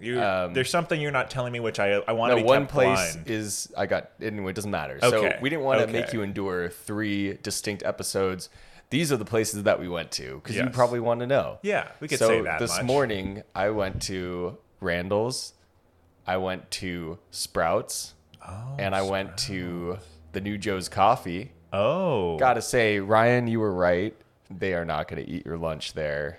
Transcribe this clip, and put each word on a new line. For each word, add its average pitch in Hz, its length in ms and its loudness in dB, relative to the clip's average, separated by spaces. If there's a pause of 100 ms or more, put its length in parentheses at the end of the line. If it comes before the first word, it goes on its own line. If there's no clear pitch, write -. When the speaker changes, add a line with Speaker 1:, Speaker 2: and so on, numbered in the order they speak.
Speaker 1:
You, 120 200 -2
Speaker 2:
Um, 92 320 0
Speaker 1:
there's 131 160 2
something 170 300 0
you're 147 140 -2
not 127 160 0
telling 123 240 -4
me, 120 80 -4
which 110 180 -2
I, 101 260 4
I 113 60 0
wanna 113 240 4
Speaker 2:
no, 117 60 4
Speaker 1:
be - 20 2
Speaker 2:
one 131 200 6
Speaker 1:
kept 135 100 -6
Speaker 2:
place 95 400 4
Speaker 1:
blind. 80 160 -10
Speaker 2:
is, 107 480 -4
I 101 80 2
got, 92 240 -2 (120)
anyway, 104 300 -4
it 87 40 -6
doesn't 104 140 -4
matter. 73 300 -4
So 120 240 6
Speaker 1:
Okay, - 160 2
Speaker 2:
we 131 100 0
didn't 151 140 -2
wanna 131 200 4
Speaker 1:
okay. 110 100 0
Speaker 2:
make 113 180 -2
you 110 120 -2
endure 98 440 -2
three 101 760 -4
distinct 101 440 -6
episodes. 95 640 -2 (400)
These 147 240 0
are - 40 2
the 107 60 -4
places 104 400 -2
that 101 160 4
we 90 80 -6
went 85 260 -4
to, 67 300 -10
'cause 110 140 -4
you - 60 2
Speaker 1:
Yes. 123 120 -4
Speaker 2:
probably 120 240 2
wanna 117 260 0
know. 120 360 0
Speaker 1:
Yeah, 190 260 -2 (140)
we 151 80 -10
could 135 100 0
Speaker 2:
So 113 80 6
Speaker 1:
say 113 140 4
that 82 180 -2
Speaker 2:
this 85 160 0
Speaker 1:
much. 98 80 -2
Speaker 2:
morning, 110 600 0 (120)
I 95 140 2
went 101 340 -2
to 90 540 -4 (240)
Randall's, 95 720 -2 (720)
I 92 100 0
went 92 360 -2
to 87 460 -6 (140)
Sprouts, - 840 -2 (320)
Speaker 1:
Oh, 117 320 -12
Speaker 2:
and 98 160 0
I 95 100 2
went 95 340 -2
to 87 560 -4
Speaker 1:
Sprouts. 101 120 -10 (280)
Speaker 2:
the 95 80 -4
new 104 160 -4
Joe's 95 320 -2
Coffee. 101 640 2 (200)
Speaker 1:
Oh. 110 640 2
Speaker 2:
Gotta 120 240 4
say, 107 400 4
Ryan, 117 460 6
you 113 120 2
were 107 140 2
right. 90 420 2 (340)
They 95 240 -4
are 85 120 -2
not 80 240 -2
gonna 80 180 -8
eat 85 180 -8
your 80 120 -6
lunch 80 360 -6
there, 73 460 -4